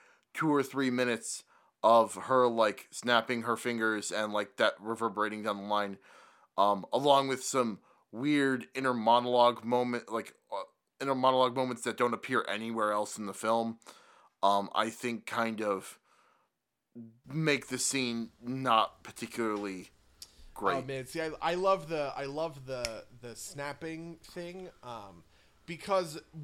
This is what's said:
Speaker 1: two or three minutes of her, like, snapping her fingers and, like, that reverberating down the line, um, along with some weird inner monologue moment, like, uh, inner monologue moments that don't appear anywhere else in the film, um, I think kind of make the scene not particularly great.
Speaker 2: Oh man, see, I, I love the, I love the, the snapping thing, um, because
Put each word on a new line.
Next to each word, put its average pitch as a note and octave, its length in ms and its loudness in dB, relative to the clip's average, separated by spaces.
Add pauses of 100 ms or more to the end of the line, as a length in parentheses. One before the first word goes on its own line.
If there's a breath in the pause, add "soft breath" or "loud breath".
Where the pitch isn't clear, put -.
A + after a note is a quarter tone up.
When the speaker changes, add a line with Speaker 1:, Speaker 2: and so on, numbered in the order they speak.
(320 soft breath)
Speaker 1:
two D#3 200 0
or C#3+ 100 4
three C3+ 280 -2
minutes B2 520 -2 (400 soft breath)
of G2 320 6
her, B2 320 4
like, A2+ 460 2
snapping A#2+ 500 2
her A#2 140 0
fingers A2 560 -2
and, G#2+ 200 -2
like, G#2 260 -4
that G#2+ 200 4
reverberating G#2+ 640 -2
down G#2 140 -2
the G2+ 120 -10
line, G#2 300 0 (580 loud breath)
um, G2 360 4
along C#3 340 4
with C3 180 -4
some A#2 360 -2 (320 soft breath)
weird C3+ 640 0
inner C3 200 0
monologue A#2+ 680 4
moment, A#2+ 480 -2
like, - 220 -6 (180)
uh, G2 100 -6 (380)
inner C#3 140 0
monologue B2+ 420 4
moments B2+ 260 -2
that A#2 140 -2
don't A#2+ 180 2
appear B2 340 -2
anywhere A2 440 -2
else G#2 260 -2
in G#2+ 80 -8
the G2 80 -6
film, A2+ 440 0 (640 loud breath)
um, G2+ 320 2
I A2+ 160 2
think A#2 360 -6
kind A2+ 360 -2
of G2+ 360 -2 (1300 soft breath)
make C#3+ 420 0
the B2+ 100 -4
scene A#2 540 -2 (100)
not A#2+ 600 2
particularly G#2 880 -6 (640 loud breath)
great. F#2+ 220 0
Speaker 2:
Oh - 60 -2
man, C3 240 -8
see, E3 140 -8
I, D#3+ 100 -4 (100)
I E3+ 140 0
love F#3 340 2
the, D3+ 280 -2
I C#3 80 -6
love C#3 420 -6
the, A#2+ 380 -8 (160)
the A#2 160 -16
snapping D#3+ 800 -12
thing, F3 540 -14 (120)
um, G2+ 400 -16 (440 soft breath)
because E3+ 540 -4 (240)